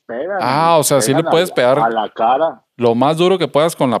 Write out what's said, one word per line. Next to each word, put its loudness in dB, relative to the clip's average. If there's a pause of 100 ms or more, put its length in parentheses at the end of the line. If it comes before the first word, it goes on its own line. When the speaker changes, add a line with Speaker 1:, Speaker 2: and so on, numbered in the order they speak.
Speaker 1:
pegan, -8
Speaker 2:
Ah, 0
o 0
sea, 0
sí 0
le 0
Speaker 1:
pegan -2
a -2
Speaker 2:
puedes 2
Speaker 1:
la, -12
Speaker 2:
pegar 2
Speaker 1:
a 0
la -4
cara. -2 (140)
Speaker 2:
lo 2
más 0
duro 2
que -2
puedas 0
con -2
la 0